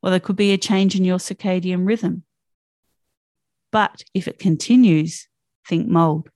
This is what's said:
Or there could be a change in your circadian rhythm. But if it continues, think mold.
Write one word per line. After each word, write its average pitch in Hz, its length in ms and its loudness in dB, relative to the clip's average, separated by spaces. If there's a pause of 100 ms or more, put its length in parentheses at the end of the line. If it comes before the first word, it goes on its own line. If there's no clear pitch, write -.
Or 185 80 -4
there 185 100 2
could 185 160 -4
be 202 160 2
a 190 60 2
change 190 380 0
in 185 100 0
your 180 140 0
circadian 185 680 -4
rhythm. 208 380 -2 (1500)
But - 320 -2 (100)
if 190 140 -4
it - 120 -12
continues, 165 880 2 (400)
think 170 200 -2
mold. 160 480 0